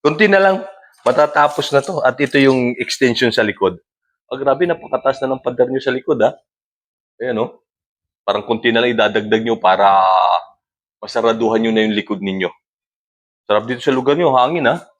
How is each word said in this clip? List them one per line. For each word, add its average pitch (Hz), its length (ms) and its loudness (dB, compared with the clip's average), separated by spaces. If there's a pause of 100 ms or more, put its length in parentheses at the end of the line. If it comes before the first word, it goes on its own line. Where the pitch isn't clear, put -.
Kunti 156 240 0
na 196 160 4
lang. 190 140 4 (500)
Matatapos 147 640 0
na 139 80 2
to. 151 240 -4
At 127 160 -2
ito 139 240 2
yung 127 320 2
extension 120 560 0
sa 113 160 0
likod. 95 320 -2 (480)
Oh, 131 120 -10
grabe, 139 280 0
napakataas - 560 -4
na 131 80 -4
ng 131 120 -6
pader 127 280 -2
nyo 131 80 -4
sa 131 160 -2
likod, 131 320 -4
ah. 139 80 0 (880)
Ayan, 123 160 -4
oh. 120 240 -6 (600)
Parang 101 240 -4
kunti 117 240 0
na 117 120 2
lang 123 120 0
idadagdag 110 480 0
nyo 113 160 -2
para 98 400 4 (1040)
masaraduhan 113 560 0
nyo 113 160 0
na 110 120 2
yung 107 80 -2
likod 104 280 -6
ninyo. 95 280 -4 (960)
Sarap 107 200 0
dito 123 160 -6
sa 139 120 0
lugar 131 200 0
nyo, 156 200 2
hangin, 131 360 2
ah. 170 80 -2 (220)